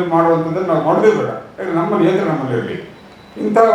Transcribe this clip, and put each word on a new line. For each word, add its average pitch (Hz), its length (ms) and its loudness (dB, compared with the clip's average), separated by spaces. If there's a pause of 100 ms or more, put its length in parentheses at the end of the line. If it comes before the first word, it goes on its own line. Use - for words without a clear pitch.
(140)
ಮಾಡುವಂಥದ್ದನ್ನು 165 580 0
ನಾವು 156 160 0
ಮಾಡೋದೇ 202 300 4
ಬೇಡ. - 120 -4 (260)
ಯಾಕಂದ್ರೆ 185 240 -4
ನಮ್ಮ 196 220 0
ನಿಯಂತ್ರಣ 185 300 2
ನಮ್ಮಲ್ಲಿ 143 260 -4
ಇರಲಿ. - 180 -6 (680)
ಇಂಥ 208 140 -2 (180)